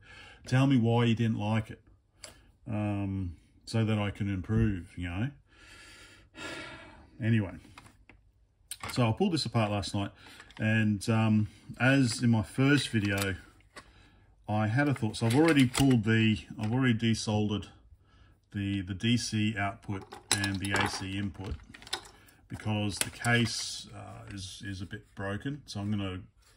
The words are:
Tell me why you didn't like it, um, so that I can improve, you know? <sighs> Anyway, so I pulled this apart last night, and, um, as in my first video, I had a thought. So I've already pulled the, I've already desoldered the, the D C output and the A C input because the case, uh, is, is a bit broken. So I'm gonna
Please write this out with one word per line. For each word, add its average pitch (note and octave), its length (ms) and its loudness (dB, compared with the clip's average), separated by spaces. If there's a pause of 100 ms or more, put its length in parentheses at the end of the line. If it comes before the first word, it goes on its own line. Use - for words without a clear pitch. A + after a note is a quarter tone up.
(480)
Tell C3 180 4
me C#3 120 6
why A#2 280 4
you A#2 80 4
didn't A2+ 240 0
like G#2+ 320 -2
it, - 120 -16 (840)
um, G2+ 680 -4 (300)
so A2+ 200 0
that G#2+ 140 2
I G2+ 100 -2
can G2+ 200 -4
improve, G2 680 0
you F2 120 -6
know? G#2 200 -2 (1080)
<sighs> - 60 -16 (800)
Anyway, A2 280 2 (1400)
so B2 140 2
I A2 40 2
pulled F#3 220 0
this C#3+ 120 -2
apart A2+ 240 0
last G#2 240 -4
night, G2+ 160 -2 (500)
and, G#2+ 480 2
um, A2 420 4 (300)
as B2+ 440 4
in A#2 80 6
my A2 100 4
first C#3 480 2
video, G2 460 0 (1160)
I G#2+ 160 2
had C#3 240 2
a C3+ 60 2
thought. G#2+ 220 -4
So - 100 0
I've A2+ 80 4
already D3 320 6
pulled B2+ 360 4
the, A2 360 4 (200)
I've A2 140 -2
already B2+ 220 2
desoldered G#2+ 720 0 (880)
the, G2 280 -4
the F#2+ 140 -8
D A#2 220 2
C A2 380 -2
output G2 480 -6 (280)
and G2 280 -2
the G2 140 -4
A G2+ 160 0
C F#2+ 280 -8
input G2+ 360 -6 (960)
because G#2 480 -4
the - 140 -6
case, - 840 -2
uh, G#2 380 -16
is, G2 320 -12
is G2 160 -8
a F#2+ 40 -10
bit G#2+ 180 -12 (100)
broken. G#2 540 -6
So G#2 120 -10
I'm G2+ 120 -4
gonna F#2+ 300 -4 (360)